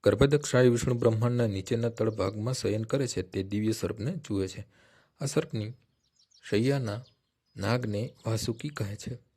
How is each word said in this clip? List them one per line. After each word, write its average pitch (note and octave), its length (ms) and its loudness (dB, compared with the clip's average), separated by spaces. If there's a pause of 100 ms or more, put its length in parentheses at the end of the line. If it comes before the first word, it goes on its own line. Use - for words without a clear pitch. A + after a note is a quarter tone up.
ગર્ભદક્ષ C#3 500 4
વિષ્ણુ B2 380 6
બ્રહ્માંડના A#2 540 2
નીચેના A2+ 420 -2
તળભાગમાં A2 640 -2
શયન G#2+ 300 0
કરે C3 240 -2
છે - 140 -4
તે G2 220 -4
દિવ્ય G#2 280 0
સર્પને A2 400 -4
જુએ G2+ 360 -4
છે. G2+ 200 -12 (540)
આ C#3+ 40 -6
સર્પની A#2 480 -2 (760)
શૈયાના A#2+ 540 0 (540)
નાગને A2 560 -2 (120)
વાસુકી A2+ 440 -2
કહે G#2 260 -6
છે. A#2+ 240 -12 (180)